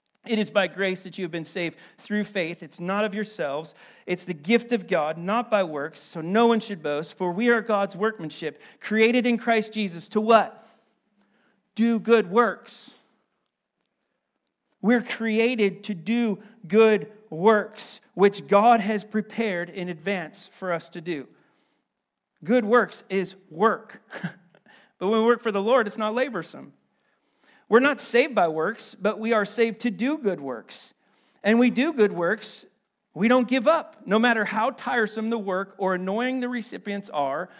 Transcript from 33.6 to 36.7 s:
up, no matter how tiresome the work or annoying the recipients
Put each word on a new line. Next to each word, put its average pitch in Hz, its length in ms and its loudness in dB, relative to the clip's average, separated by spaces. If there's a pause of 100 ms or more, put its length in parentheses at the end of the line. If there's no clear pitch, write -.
up, - 400 -2
no 202 100 2
matter 226 280 2
how 214 240 -2
tiresome 226 640 -4
the 233 60 -2
work 202 400 -4
or 185 180 0
annoying 226 440 -4
the 247 80 -4
recipients 202 600 -8